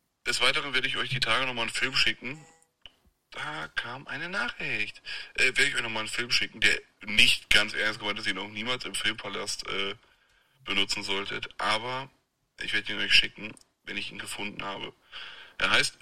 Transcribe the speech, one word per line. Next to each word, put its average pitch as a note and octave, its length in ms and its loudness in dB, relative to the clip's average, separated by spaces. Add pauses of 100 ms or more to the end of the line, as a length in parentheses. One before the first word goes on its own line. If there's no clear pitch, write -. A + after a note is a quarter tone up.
(260)
Des A#2+ 140 0
Weiteren C#3+ 340 2
werde B2+ 140 2
ich C3 100 -2
euch B2 120 -2
die C3 100 -2
Tage A#2+ 260 2
nochmal A#2+ 180 -2
einen A2 100 -4
Film C3 220 0
schicken. C#3 500 0 (880)
Da D3+ 380 -6
kam B2 380 -6
eine D#3+ 220 -6
Nachricht. D#3+ 720 -4 (320)
Äh, - 120 4
werde - 200 4
ich C#3 100 0
euch C3+ 60 0
nochmal A2+ 200 -4
einen G#2 80 -6
Film A#2+ 220 -2
schicken, - 300 2
der - 180 6 (220)
nicht G#2+ 480 6
ganz G#2+ 240 6
ernst G#2 260 0
gemeint G#2 200 -2
ist, G#2+ 80 -4
den G2 100 0
ihr F#2+ 60 -4
auch G#2 40 -8
niemals A2 380 -4
im G2+ 100 -8
Filmpalast, G#2 720 -4
äh, G2 280 -4 (680)
benutzen G2 400 0
solltet. G2+ 540 -4
Aber B2 520 -2 (520)
ich - 100 -4
werde - 220 -2
ihn G2 60 -4
euch G2 140 2
schicken, - 400 4 (300)
wenn F#2+ 140 -8
ich G2+ 140 -6
ihn G2+ 80 -14
gefunden G#2 440 -8
habe. F#2+ 300 -8 (640)
Er - 140 2
heißt - 300 2